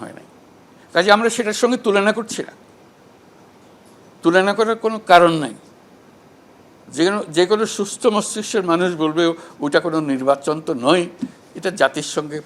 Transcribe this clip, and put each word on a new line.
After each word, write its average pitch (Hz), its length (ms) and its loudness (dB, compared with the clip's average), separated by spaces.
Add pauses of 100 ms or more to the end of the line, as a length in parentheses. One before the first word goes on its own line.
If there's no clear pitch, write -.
হয় - 160 -16
নাই। - 100 -20 (640)
কাজে 180 180 0
আমরা 220 180 4
সেটার 214 320 -4
সঙ্গে 247 240 2
তুলনা 202 320 2
করছি 220 300 -8
না, - 60 -20 (1700)
তুলনা 190 300 4
করার 220 320 0
কোনো 220 120 -4 (140)
কারণ 170 320 8
নাই। 110 120 -8 (1300)
যে 123 180 -2
কোনো, 202 140 0 (180)
যে 180 140 6
কোনো 214 120 0 (140)
সুস্থ - 300 -8
মস্তিষ্কের 214 560 -2
মানুষ 175 260 0 (140)
বলবে 156 200 0 (360)
ওটা 147 200 2
কোনো 160 180 -4 (140)
নির্বাচন 139 500 0
তো 165 100 -6 (140)
নয়, 175 200 2 (500)
এটা 185 140 -6 (120)
জাতির 139 340 -2
সঙ্গে 151 300 -6